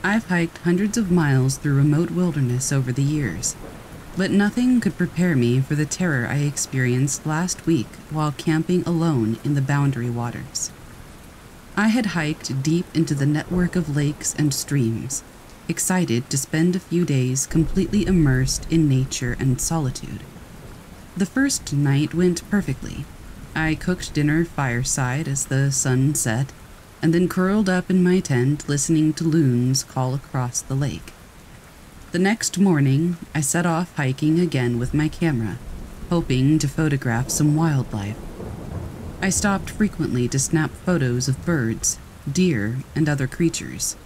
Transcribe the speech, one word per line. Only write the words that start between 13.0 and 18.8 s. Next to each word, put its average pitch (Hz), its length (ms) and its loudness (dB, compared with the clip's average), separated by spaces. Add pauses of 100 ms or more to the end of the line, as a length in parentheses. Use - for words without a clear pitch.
the 139 140 2
network 170 480 0
of 147 200 -2
lakes 147 380 -2
and 147 180 2
streams, 123 720 -2 (460)
excited 165 640 0
to 147 60 -2
spend 165 380 0
a 185 40 -2
few 175 260 0
days 131 400 0
completely 175 640 2
immersed 139 640 2
in 165 180 4